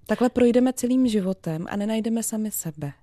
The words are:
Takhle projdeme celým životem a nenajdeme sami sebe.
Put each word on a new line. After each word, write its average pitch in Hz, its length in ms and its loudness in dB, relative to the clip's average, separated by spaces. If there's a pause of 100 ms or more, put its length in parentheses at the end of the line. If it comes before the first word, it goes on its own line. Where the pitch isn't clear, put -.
Takhle 233 240 0
projdeme 247 440 4
celým 254 340 2
životem 185 640 -2
a - 60 -6
nenajdeme 220 480 -2
sami 214 280 -4
sebe. 151 520 -8